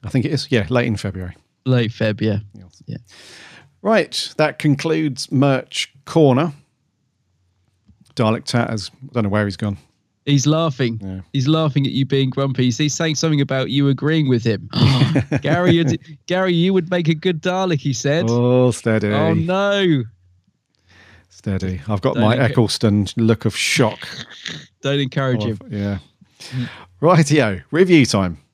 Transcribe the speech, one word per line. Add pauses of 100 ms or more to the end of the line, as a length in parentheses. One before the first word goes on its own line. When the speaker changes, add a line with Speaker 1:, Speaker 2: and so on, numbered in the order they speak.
Speaker 1:
I
think
it
is.
Yeah,
late
in
February. (300)
Speaker 2:
Late
Feb,
yeah. (160)
Speaker 1:
Yes.
Speaker 2:
Yeah. (840)
Speaker 1:
Right,
that
concludes
Merch (120)
Corner. (1600)
Dalek
Tat
has,
I
don't
know
where
he's
gone. (460)
Speaker 2:
He's
laughing.
Speaker 1:
Yeah. (120)
Speaker 2:
He's
laughing
at
you
being
grumpy.
He's,
he's
saying
something
about
you
agreeing
with
him.
<gasps>
Speaker 1:
<laughs>
Speaker 2:
"Gary,
you'd, (260)
Gary,
you
would
make
a
good
Dalek,"
he
said.
Speaker 1:
Oh,
steady.
Speaker 2:
Oh,
no. (1300)
Speaker 1:
Steady.
I've
got
Speaker 2:
Don't
Speaker 1:
my
Speaker 2:
enc-
Speaker 1:
Eccleston (100)
look
of
shock. (380)
Speaker 2:
<laughs>
Don't
encourage
Speaker 1:
Oh,
Speaker 2:
him. (120)
Speaker 1:
yeah. (520)
Speaker 2:
Mm. (340)
Speaker 1:
Rightio.
Review
time. (160)